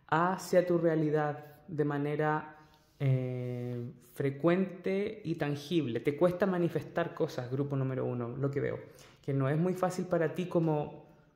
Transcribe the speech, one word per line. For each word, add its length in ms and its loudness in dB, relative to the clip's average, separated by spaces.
hacia 600 2
tu 100 4
realidad 680 2
de 180 -2
manera, 720 0
eh, 920 -2
frecuente 1040 0
y 120 -2
tangible. 680 -2
Te 160 0
cuesta 280 4
manifestar 680 0
cosas, 360 -4
grupo 280 -2
número 280 -2
uno, 220 -4
lo 240 -2
que 80 -2
veo, 180 -2
que 120 -4
no 140 2
es 100 2
muy 160 2
fácil 340 -2
para 280 2
ti 120 -2
como 580 0